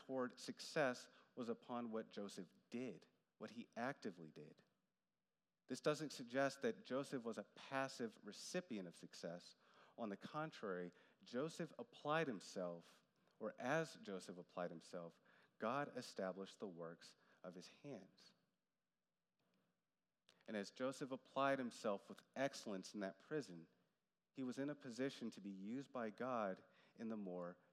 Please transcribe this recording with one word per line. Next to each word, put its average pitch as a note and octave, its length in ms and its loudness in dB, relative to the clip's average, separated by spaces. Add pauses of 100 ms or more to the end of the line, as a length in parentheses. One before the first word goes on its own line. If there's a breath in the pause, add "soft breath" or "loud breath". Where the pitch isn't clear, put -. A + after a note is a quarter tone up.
toward B2+ 320 2
success - 680 2 (300 loud breath)
was A#2+ 120 0
upon A#2+ 420 -2
what A2 220 -2
Joseph G2 340 -4 (240)
did, A#2+ 340 -4 (340)
what G#2+ 120 -6
he A2+ 160 -6 (100)
actively A2 580 -2
did. D2+ 200 -12 (1120)
This B2+ 120 -2
doesn't D3+ 320 4
suggest C3 500 4
that A2 240 2
Joseph C3+ 380 2
was A2+ 140 0
a G#2 60 -2 (260)
passive C3+ 400 2 (140)
recipient G#2 640 -2
of E2 80 -10
success. - 600 -6 (420 loud breath)
On A#2 100 0
the G2+ 80 0
contrary, G2+ 720 -2 (400 loud breath)
Joseph D#3 380 0 (100)
applied D3+ 480 2
himself, F2+ 560 0 (560)
or G#2+ 220 -2
as D3+ 440 2
Joseph G2 340 -4
applied F2 320 -2
himself, E2+ 420 -6 (480 loud breath)
God C3+ 360 2
established F#2+ 640 -2
the A#2 80 -4
works E2+ 460 -6 (320 loud breath)
of F2+ 100 -6
his - 140 -10 (160)
hands. A2 480 -10 (2250 loud breath)
And G#2+ 80 -2
as G2+ 140 0
Joseph C3 420 0
applied C3+ 460 6
himself A2 500 2
with G2+ 100 -10 (180)
excellence A2+ 580 0
in G#2+ 60 -2
that F#2+ 140 2 (140)
prison, F#2 380 -2 (680)
he C3+ 80 -2
was B2+ 160 0
in C#3 120 2
a D3 40 -2
position C3 560 0
to A2 100 -8
be G2+ 100 -4
used G#2+ 420 -4
by A2+ 180 0
God G#2+ 460 2 (420 loud breath)
in A2+ 100 -2
the A2 80 0
more F2+ 400 -2 (160)